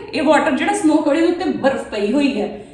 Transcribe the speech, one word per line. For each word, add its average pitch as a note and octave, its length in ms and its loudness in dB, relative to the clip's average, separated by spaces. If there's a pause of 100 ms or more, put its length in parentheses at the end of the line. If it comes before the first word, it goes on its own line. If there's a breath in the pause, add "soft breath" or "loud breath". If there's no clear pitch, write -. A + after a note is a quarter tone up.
(140)
ਇਹ D4+ 100 -2
ਵਾਟਰ D4+ 280 4
ਜਿਹੜਾ F4+ 220 0
ਸਨੋ D#4 220 2
ਕਵਰਡ, D4+ 220 2
ਇਹਦੇ E4 100 2
ਉੱਤੇ F4 180 -2
ਬਰਫ਼ B3 380 -2
ਪਈ G#3 300 -4
ਹੋਈ C4 280 0
ਹੈ - 320 -8